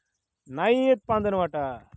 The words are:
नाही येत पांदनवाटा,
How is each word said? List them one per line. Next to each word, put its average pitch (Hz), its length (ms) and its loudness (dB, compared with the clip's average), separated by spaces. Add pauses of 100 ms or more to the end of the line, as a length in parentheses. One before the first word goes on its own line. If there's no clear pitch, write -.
(480)
नाही 214 400 2
येत 262 80 6 (120)
पांदनवाटा, 180 680 -2 (200)